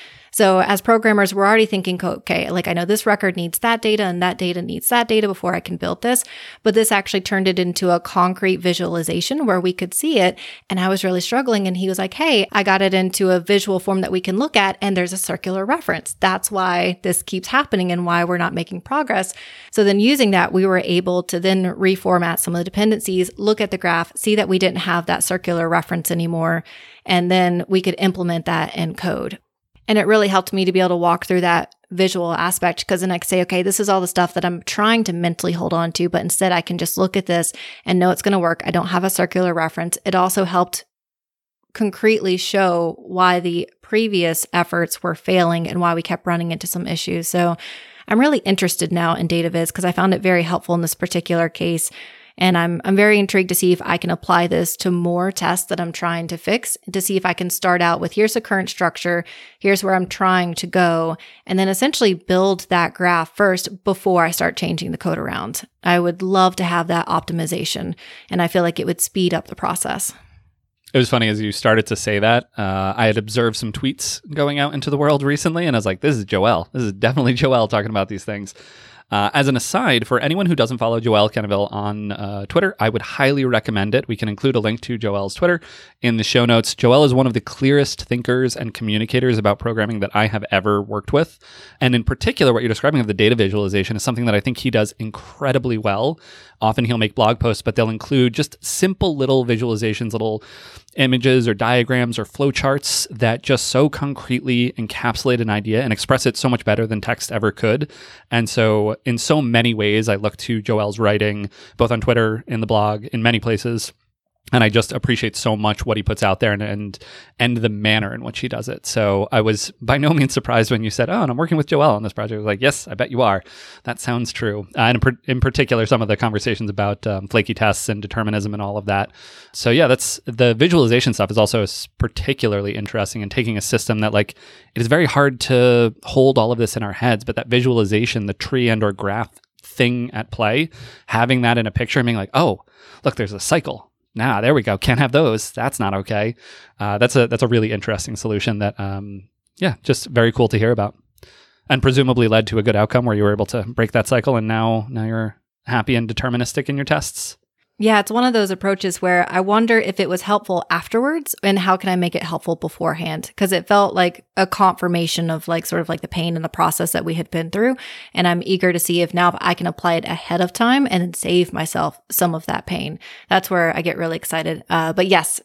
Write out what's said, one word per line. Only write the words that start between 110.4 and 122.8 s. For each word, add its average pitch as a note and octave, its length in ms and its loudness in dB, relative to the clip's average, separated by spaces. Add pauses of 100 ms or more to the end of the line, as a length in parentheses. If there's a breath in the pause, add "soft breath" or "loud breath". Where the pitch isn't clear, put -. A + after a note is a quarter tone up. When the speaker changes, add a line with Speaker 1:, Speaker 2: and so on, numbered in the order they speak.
Speaker 2:
Joelle's G#2 380 -2
writing, G#2 500 0 (300 loud breath)
both A#2 140 2
on A#2 100 -2
Twitter, A2+ 440 0
in A2 140 -4
the G#2+ 60 -4
blog, G#2+ 400 0
in A2+ 160 -4
many A#2 180 2
places. A#2 540 -4 (580)
And A#2+ 120 4
I G#2+ 40 6
just G#2+ 220 2
appreciate - 460 -2
so A2 180 0
much G#2 320 -2
what G#2+ 100 0
he G#2 60 -4
puts G#2+ 220 -4
out F#2+ 160 2
there G#2+ 120 2
and, G2+ 100 -2
and, G#2 360 -8 (400 loud breath)
and A#2+ 200 2
the A2+ 100 2
manner G#2+ 440 0
in A#2+ 120 -10
which A#2 160 -10
he B2+ 80 -6
does A#2+ 200 -8
it. - 160 -10
So G2+ 460 0
I A2+ 120 2
was A2 280 0 (100)
by B2 160 0
no D3+ 140 2
means C#3+ 220 2
surprised A#2 400 0
when A2 100 0
you G#2+ 80 -4
said, - 180 -2
"Oh, A3 140 0
and C#3 80 0
I'm A#2+ 60 -4
working D#3+ 220 0
with D3 100 0
Joelle D3 260 4
on G#2+ 80 -2
this G#2 120 -6
project." A2 220 -6
I - 20 -6
was G#2 80 -6
like, G#2 140 0
"Yes, C3+ 280 0